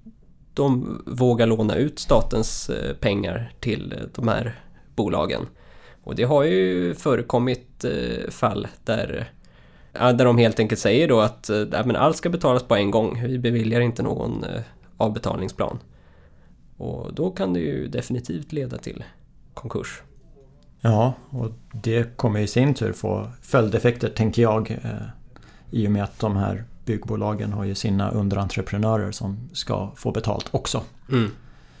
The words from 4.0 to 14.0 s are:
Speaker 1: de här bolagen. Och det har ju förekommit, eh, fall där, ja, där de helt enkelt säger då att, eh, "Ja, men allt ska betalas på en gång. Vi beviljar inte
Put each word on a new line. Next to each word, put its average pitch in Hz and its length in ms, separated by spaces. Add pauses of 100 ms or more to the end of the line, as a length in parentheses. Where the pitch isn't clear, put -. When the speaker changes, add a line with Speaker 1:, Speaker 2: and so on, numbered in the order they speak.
Speaker 1:
de 117 140
här 110 320 (360)
bolagen. 78 460 (600)
Och - 100
det 110 100
har 143 200
ju 180 500
förekommit, 123 880
eh, 120 460
fall 104 380 (160)
där, - 460 (640)
ja, 123 200
där 127 120
de 120 140
helt 110 220
enkelt 107 200
säger 127 280
då 117 120
att, 107 300
eh, 104 60 (160)
"Ja, 98 120
men 117 120
allt 156 200
ska - 140
betalas 123 320
på 110 140
en 101 140
gång. 113 360
Vi 127 120
beviljar 117 420
inte 117 220